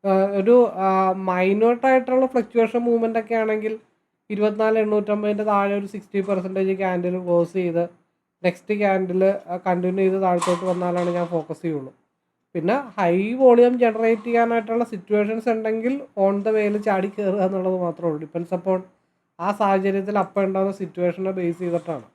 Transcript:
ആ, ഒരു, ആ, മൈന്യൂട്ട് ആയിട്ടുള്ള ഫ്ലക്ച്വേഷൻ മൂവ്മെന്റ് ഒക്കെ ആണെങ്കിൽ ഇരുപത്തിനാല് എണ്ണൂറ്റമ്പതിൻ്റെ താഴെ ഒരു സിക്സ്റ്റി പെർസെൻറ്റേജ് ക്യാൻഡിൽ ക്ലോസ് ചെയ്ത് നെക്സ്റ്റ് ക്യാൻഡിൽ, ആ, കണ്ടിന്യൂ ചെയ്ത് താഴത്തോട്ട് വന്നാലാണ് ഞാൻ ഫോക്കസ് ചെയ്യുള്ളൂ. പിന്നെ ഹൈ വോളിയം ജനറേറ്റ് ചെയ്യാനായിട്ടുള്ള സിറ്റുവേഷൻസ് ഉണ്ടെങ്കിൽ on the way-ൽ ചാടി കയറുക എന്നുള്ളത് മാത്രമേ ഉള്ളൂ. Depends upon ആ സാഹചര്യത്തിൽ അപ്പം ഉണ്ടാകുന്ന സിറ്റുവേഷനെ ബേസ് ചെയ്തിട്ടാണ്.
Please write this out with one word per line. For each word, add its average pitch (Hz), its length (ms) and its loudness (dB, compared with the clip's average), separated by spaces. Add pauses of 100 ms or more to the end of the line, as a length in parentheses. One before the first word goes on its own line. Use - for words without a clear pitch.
ആ, - 20 0 (300)
ഒരു, 233 160 6 (280)
ആ, 190 40 2 (420)
മൈന്യൂട്ട് 214 600 2
ആയിട്ടുള്ള 262 440 2
ഫ്ലക്ച്വേഷൻ 233 540 0
മൂവ്മെന്റ് 226 340 0
ഒക്കെ 226 200 -4
ആണെങ്കിൽ 214 300 -2 (640)
ഇരുപത്തിനാല് 214 500 2
എണ്ണൂറ്റമ്പതിൻ്റെ 208 680 -2
താഴെ 202 260 2
ഒരു 202 160 -8
സിക്സ്റ്റി 202 340 -6
പെർസെൻറ്റേജ് 190 540 -2
ക്യാൻഡിൽ 180 420 -2
ക്ലോസ് 170 360 2
ചെയ്ത് 170 240 0 (600)
നെക്സ്റ്റ് 180 360 -2
ക്യാൻഡിൽ, 190 400 0 (280)
ആ, 180 60 -6 (120)
കണ്ടിന്യൂ 185 360 0
ചെയ്ത് 190 220 2
താഴത്തോട്ട് 180 460 0
വന്നാലാണ് 175 440 -2
ഞാൻ 175 160 -2
ഫോക്കസ് 156 320 -6
ചെയ്യുള്ളൂ. 143 280 -6 (600)
പിന്നെ 175 240 -2 (220)
ഹൈ 175 180 2 (240)
വോളിയം 247 340 8 (100)
ജനറേറ്റ് 226 440 0
ചെയ്യാനായിട്ടുള്ള 233 640 0
സിറ്റുവേഷൻസ് 208 600 -2
ഉണ്ടെങ്കിൽ 220 420 -2 (300)
on 202 180 2
the 220 140 0
way-ൽ 208 200 0 (120)
ചാടി 190 260 0
കയറുക 202 320 0
എന്നുള്ളത് 185 380 -2
മാത്രമേ 170 260 -4
ഉള്ളൂ. 151 140 -6
Depends 170 340 -6
upon 185 200 -2 (680)
ആ - 20 0 (100)
സാഹചര്യത്തിൽ 196 640 0
അപ്പം 196 260 -2
ഉണ്ടാകുന്ന 190 320 -2
സിറ്റുവേഷനെ 180 580 -4
ബേസ് 170 260 -4
ചെയ്തിട്ടാണ്. 165 520 -6